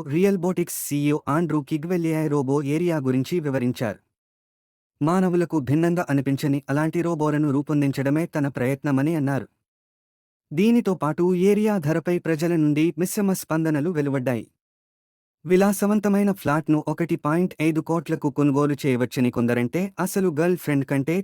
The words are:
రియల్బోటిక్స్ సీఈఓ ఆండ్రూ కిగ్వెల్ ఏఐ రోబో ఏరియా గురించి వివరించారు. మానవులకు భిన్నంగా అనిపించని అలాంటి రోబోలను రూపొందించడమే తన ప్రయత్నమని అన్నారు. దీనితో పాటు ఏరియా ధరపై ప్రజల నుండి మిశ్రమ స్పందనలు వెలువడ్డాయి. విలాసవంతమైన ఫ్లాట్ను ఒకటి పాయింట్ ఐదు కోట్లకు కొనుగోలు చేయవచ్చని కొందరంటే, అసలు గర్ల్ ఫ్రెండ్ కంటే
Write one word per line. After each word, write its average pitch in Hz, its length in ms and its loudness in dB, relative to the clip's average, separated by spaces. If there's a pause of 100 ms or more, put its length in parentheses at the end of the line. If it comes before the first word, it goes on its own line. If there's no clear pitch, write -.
రియల్బోటిక్స్ 175 720 0
సీఈఓ 147 380 0 (100)
ఆండ్రూ 151 340 0
కిగ్వెల్ 160 460 -4
ఏఐ 156 200 0
రోబో 143 380 0
ఏరియా 160 320 0
గురించి 131 420 0
వివరించారు. 127 600 -2 (1000)
మానవులకు 175 580 2
భిన్నంగా 165 500 2
అనిపించని 139 580 0
అలాంటి 160 340 -2
రోబోలను 151 500 0
రూపొందించడమే 143 760 0
తన 147 220 -4
ప్రయత్నమని 135 680 0
అన్నారు. 139 320 -2 (1040)
దీనితో 208 440 2
పాటు 151 280 -2 (200)
ఏరియా 208 340 4
ధరపై 165 400 0
ప్రజల 165 380 0
నుండి 151 300 2 (120)
మిశ్రమ 190 360 0
స్పందనలు 160 560 0
వెలువడ్డాయి. 135 560 -2 (1000)
విలాసవంతమైన 202 840 2
ఫ్లాట్ను 156 560 0
ఒకటి 165 280 -2
పాయింట్ 165 460 0
ఐదు 160 200 0
కోట్లకు 160 480 -4
కొనుగోలు 143 460 2
చేయవచ్చని 123 560 0
కొందరంటే, 120 500 0 (180)
అసలు 185 300 0
గర్ల్ 170 280 0
ఫ్రెండ్ 139 280 -2
కంటే 143 380 -2